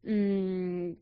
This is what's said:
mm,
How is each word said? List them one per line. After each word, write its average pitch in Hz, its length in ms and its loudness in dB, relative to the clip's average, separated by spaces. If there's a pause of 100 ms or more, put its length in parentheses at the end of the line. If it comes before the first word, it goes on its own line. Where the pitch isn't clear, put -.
mm, 185 880 0 (100)